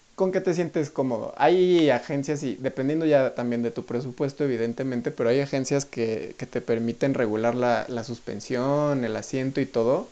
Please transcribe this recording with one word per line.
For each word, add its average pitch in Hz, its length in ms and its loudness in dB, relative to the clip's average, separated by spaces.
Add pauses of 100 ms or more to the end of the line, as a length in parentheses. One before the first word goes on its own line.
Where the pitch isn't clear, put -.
(160)
con 190 160 0
qué 185 100 0
te 185 120 0
sientes 160 360 -2
cómodo. 120 480 -2
Hay 175 520 6
agencias, 139 540 0
y 127 120 -2
dependiendo 139 500 -2
ya 139 300 4
también 120 280 -2
de 113 80 -2
tu 117 140 -8
presupuesto, 135 580 -4
evidentemente, 120 680 -2
pero 117 180 0
hay 131 120 4
agencias 139 440 -2
que, 110 520 -4
que 123 80 -10
te 120 160 -6
permiten 117 520 0
regular 117 420 0
la, 123 340 2
la 117 140 -6
suspensión, 127 1000 -2
el 107 100 -2
asiento 135 460 -4
y 131 40 0
todo, 135 460 0